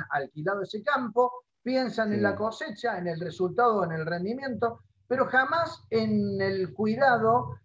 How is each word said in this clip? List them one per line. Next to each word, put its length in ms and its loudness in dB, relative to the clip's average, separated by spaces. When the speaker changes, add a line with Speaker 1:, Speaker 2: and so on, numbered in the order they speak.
Speaker 1:
alquilado 520 -4
ese 220 -8
campo, 600 0
piensan 480 0
en 60 2
Speaker 2:
Sí. 40 0
Speaker 1:
la 140 2
cosecha, 600 -4
en 120 -4
el 100 -4
resultado, 640 2
en 60 -2
el 160 -4
rendimiento, 760 -4
pero 180 2
jamás 640 0
en 500 0
el 320 0
cuidado 920 2